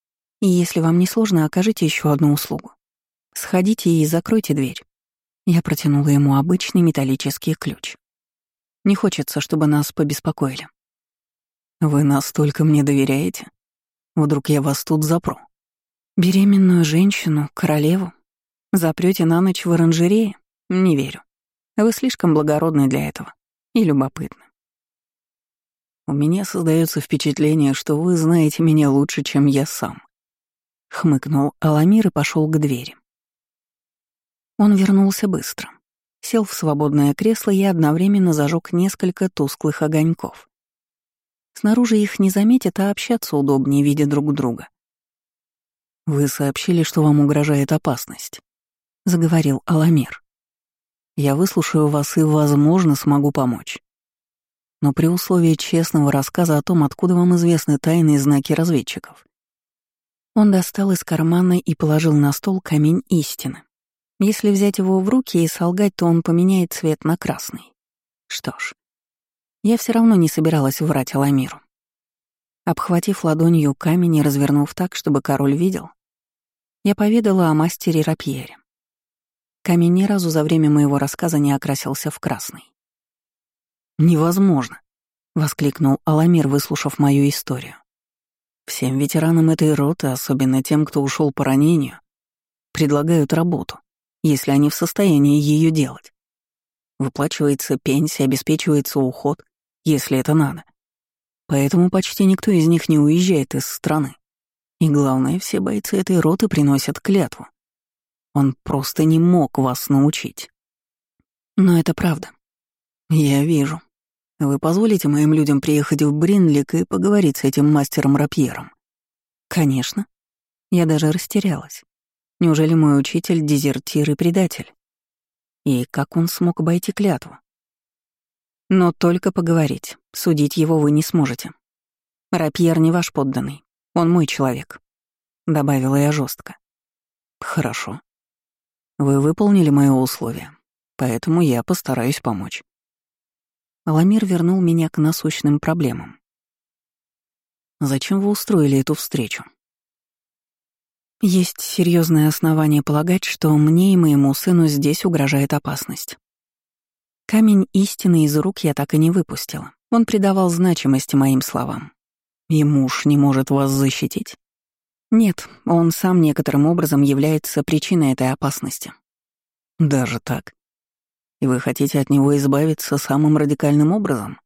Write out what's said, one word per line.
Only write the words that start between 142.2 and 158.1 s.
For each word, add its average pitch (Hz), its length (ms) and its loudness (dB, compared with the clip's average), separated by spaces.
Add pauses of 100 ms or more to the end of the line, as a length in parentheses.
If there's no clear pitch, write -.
помочь». 101 420 -8 (1200)
Аламир 185 400 2
вернул 185 380 0
меня 165 260 2
к - 80 -14
насущным 151 640 0
проблемам. - 600 -4 (1600)
«Зачем 143 400 -2
вы 202 100 0
устроили 156 480 2
эту 151 160 -2
встречу?» - 500 -8 (1800)
«Есть 180 380 0
серьёзное 165 680 2
основание 156 540 2
полагать, 160 420 0
что - 340 0
мне 170 340 4
и 190 40 4
моему 143 360 4
сыну 170 360 2
здесь 147 360 -2
угрожает 139 480 0
опасность». - 640 -8 (1120)
Камень 214 480 4
истины 180 500 2